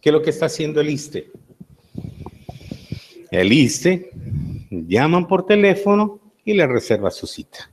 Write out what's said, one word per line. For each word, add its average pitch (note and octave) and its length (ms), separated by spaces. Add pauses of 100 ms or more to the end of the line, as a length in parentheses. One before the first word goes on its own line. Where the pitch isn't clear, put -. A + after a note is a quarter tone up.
¿Qué - 80
es D3+ 40
lo D3+ 100
que D#3+ 80
está D#3 160
haciendo D3+ 340
el D3+ 80
issste? - 420 (2000)
El F#2 220
issste, E3 580 (600)
llaman B2 560
por F#3 200
teléfono G3+ 720 (240)
y G#3+ 100
le F3+ 120
reserva G#2+ 440
su - 160
cita. - 460